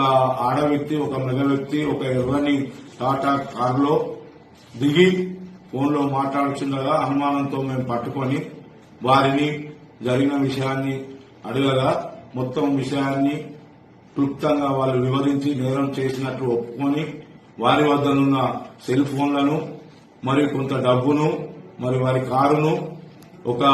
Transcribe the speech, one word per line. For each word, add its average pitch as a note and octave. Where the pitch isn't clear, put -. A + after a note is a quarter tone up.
ఆడ C3
వ్యక్తి, D3
ఒక C3+
మగ C3
వ్యక్తి D3+
ఒక C3+
ఎర్రని C3+
టాటా C#3
కారులో C3+
దిగి F3
ఫోన్లో C#3+
మాట్లాడుతుండగా C3+
అనుమానంతో C#3
మేము C3
పట్టుకొని B2+
వారిని C3+
జరిగిన C#3
విషయాన్ని C3+
అడగగా C3+
మొత్తం B2+
విషయాన్ని C#3
క్లుప్తంగా C#3+
వాళ్ళు C3
వివరించి C#3
నేరం C3
చేసినట్టు C3
ఒప్పుకొని C#3
వారి B2+
వద్దనున్న C#3
సెల్ C#3
ఫోన్లను C#3+
మరి C3+
కొంత C3+
డబ్బును C#3
మరి B2+
వారి C3
కారును D3+
ఒక B2